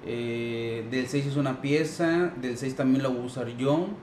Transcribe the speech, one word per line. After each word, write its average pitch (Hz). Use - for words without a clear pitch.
Eh, 117
del 127
seis 139
es 139
una 131
pieza, 165
del 120
seis 131
también 135
la 131
voy 123
a 123
usar 120
yo. 147